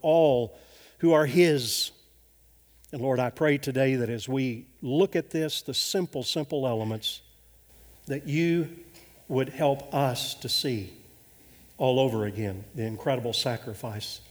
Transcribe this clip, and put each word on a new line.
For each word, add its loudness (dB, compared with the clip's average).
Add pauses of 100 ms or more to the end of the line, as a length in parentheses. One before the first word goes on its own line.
all 4 (420)
who 6
are 6
his. 2 (1000)
And -6
Lord, 0
I 0
pray 2
today 0
that -2
as -6
we -2 (120)
look 2
at -2
this, -4
the -8
simple, -2
simple -2
elements, -2 (840)
that -6
you 2 (580)
would 0
help 0
us 0
to -12
see -2 (840)
all 4
over 2
again -6 (100)
the -4
incredible -4
sacrifice -6